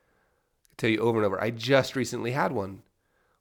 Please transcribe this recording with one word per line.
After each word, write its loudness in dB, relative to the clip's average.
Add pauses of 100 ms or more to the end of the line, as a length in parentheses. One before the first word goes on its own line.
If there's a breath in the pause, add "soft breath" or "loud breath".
(760 soft breath)
tell 0
you 2
over 2
and 4
over. 0
I -2
just 2
recently -2
had -2
one -6 (580)